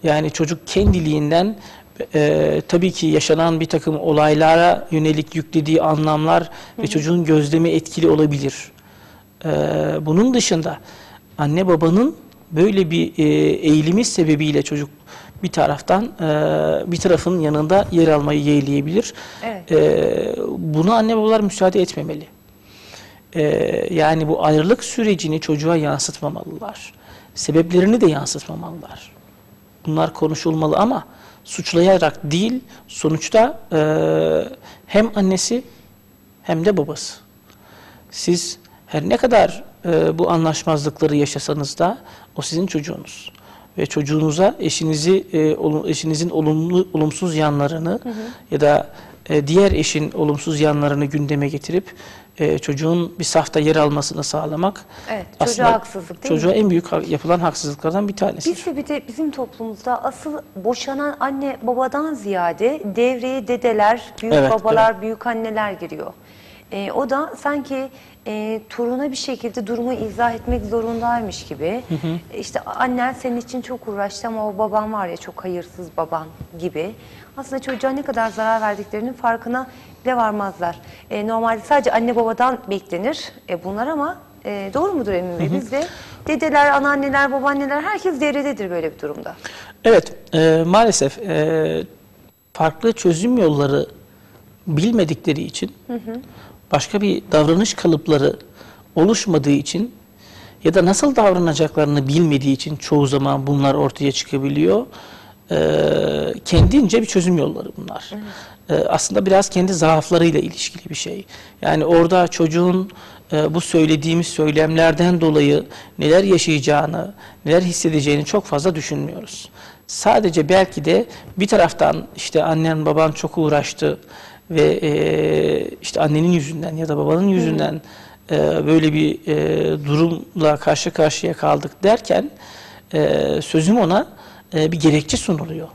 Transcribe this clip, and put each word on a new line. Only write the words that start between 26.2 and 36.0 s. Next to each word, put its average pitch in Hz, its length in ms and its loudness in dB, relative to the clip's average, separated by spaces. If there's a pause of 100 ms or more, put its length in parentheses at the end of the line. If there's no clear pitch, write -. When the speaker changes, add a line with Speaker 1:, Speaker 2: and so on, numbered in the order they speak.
Speaker 1:
Sebeplerini 180 640 4
de 208 40 6
yansıtmamalılar. 160 1040 -4 (760)
Bunlar 160 280 0
konuşulmalı 156 640 0
ama 226 280 2 (380)
suçlayarak 170 800 2
değil, 208 380 0 (260)
sonuçta, 220 720 0 (140)
e, 160 60 4 (1080)
hem 214 280 2
annesi 196 480 0 (800)